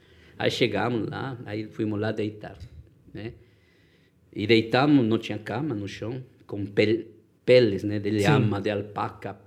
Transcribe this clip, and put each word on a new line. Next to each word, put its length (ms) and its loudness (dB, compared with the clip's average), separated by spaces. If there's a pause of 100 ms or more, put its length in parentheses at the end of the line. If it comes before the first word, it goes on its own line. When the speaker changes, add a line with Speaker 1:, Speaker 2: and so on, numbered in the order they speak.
(380)
Speaker 1:
Aí 140 0
chegamos 580 0
lá, 360 -8
aí 220 -8
fomos 320 -4
lá 120 -2
deitar, 460 -8 (560)
né? 200 -12 (1000)
E 140 -6
deitamos, 580 6
não 120 2
tinha 200 -8
cama 380 -6
no 120 -8
chão, 360 -10 (220)
com 200 -8
pel-, 400 0 (400)
peles, 380 6
né, 160 -4
de 120 -4
Speaker 2:
Sim. 80 0
Speaker 1:
lhama, 420 2
de 80 -4
alpaca. 640 -6 (120)